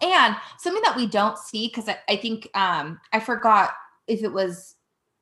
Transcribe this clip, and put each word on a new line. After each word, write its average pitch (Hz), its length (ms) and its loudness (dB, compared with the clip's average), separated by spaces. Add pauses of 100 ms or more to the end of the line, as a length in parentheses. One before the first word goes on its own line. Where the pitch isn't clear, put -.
And 285 340 4 (220)
something 370 260 -4
that - 120 2
we 240 120 -2
don't 208 300 2
see, 220 320 -8
'cause 214 180 -10
I, 202 120 -4 (100)
I 208 80 2
think, 220 380 -6
um, 165 440 -2 (140)
I 220 60 4
forgot 220 540 4 (340)
if 214 160 -2
it 202 100 -2
was, 185 420 -4 (460)